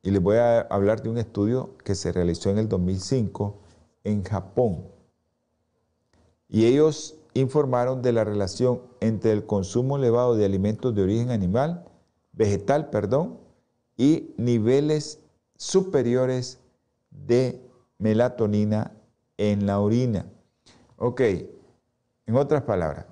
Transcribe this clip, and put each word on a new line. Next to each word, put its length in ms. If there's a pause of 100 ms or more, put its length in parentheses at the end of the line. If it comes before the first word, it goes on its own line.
Y 100
les 100
voy 140
a 260
hablar 400
de 80
un 80
estudio 680
que 100
se 160
realizó 380
en 80
el 100
dos 140
mil 180
cinco 600 (440)
en 200
Japón. 640 (1600)
Y 160
ellos 500 (180)
informaron 680
de 100
la 140
relación 560 (180)
entre 320
el 140
consumo 500
elevado 400
de 100
alimentos 480
de 80
origen 300
animal, 540 (460)
vegetal, 580
perdón, 480 (580)
y 420
niveles 840 (360)
superiores 1040 (520)
de 500 (360)
melatonina 920 (460)
en 280
la 140
orina. 460 (720)
Ok, 240
en 1120
otras 280
palabras 480